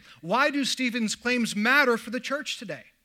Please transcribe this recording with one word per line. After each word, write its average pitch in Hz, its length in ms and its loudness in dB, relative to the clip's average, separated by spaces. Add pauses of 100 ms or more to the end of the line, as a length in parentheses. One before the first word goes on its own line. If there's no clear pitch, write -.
(200)
why 240 280 2
do 277 140 0
Stephen's 233 500 -2
claims 233 440 -2
matter 247 400 4
for 226 120 -10
the 240 120 -4
church 277 360 -6
today? 151 260 -12 (220)